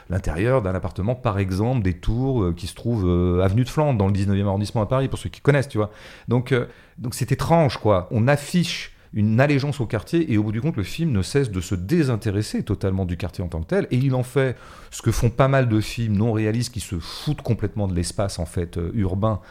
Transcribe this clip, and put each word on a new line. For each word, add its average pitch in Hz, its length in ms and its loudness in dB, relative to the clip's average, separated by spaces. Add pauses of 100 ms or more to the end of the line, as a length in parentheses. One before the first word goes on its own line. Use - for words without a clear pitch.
(120)
l'intérieur 95 500 0
d'un 95 140 -2
appartement, 92 400 -4
par 107 240 -2
exemple, 104 420 0
des 92 120 0
Tours, 120 500 0
euh, 87 100 2
qui 87 140 -8
se - 80 -12
trouve, 113 320 0
euh, 87 360 4
avenue 98 200 4
de 123 60 -4
Flandre, 147 280 2
dans 101 80 4
le 98 80 2
dix-neuvième 101 340 2
arrondissement 101 360 0
à - 20 -2
Paris, 131 220 0
pour - 100 -4
ceux - 120 -6
qui - 120 -20
connaissent, 139 280 4
tu 104 100 -4
vois. 104 100 2 (380)
Donc, 123 240 0
euh, 123 140 0 (340)
donc 117 160 -6
c'est - 160 -2
étrange, 156 460 2
quoi. 95 340 2
On 113 160 2
affiche - 640 0 (220)
une 110 260 2
allégeance 143 400 2
au 117 60 -2
quartier, 127 460 0
et 110 60 4
au 104 60 4
bout 107 80 -2
du 110 100 -2
compte, 160 140 0
le 104 80 -2
film 156 280 -2
ne 98 100 2
cesse 135 280 0
de 92 120 -4
se - 120 -4
désintéresser 110 880 0
totalement 95 420 -2
du 87 100 -4
quartier 92 300 -6
en - 20 -6
tant 82 140 -6
que 82 60 -8
tel, 185 220 0
et 127 60 0
il 131 180 2
en 127 100 0
fait 131 340 0 (340)
ce - 100 -14
que 117 100 2
font 117 180 4
pas 135 180 4
mal 135 220 4
de 110 100 4
films 107 380 -2
non 110 160 2
réalistes 110 400 0
qui 90 80 -8
se - 180 -6
foutent - 420 -6
complètement 104 460 -2
de 95 80 -2
l'espace, 95 440 -2
en 85 60 -4
fait, 87 320 -6
euh, 85 160 -4
urbain, 98 460 0 (120)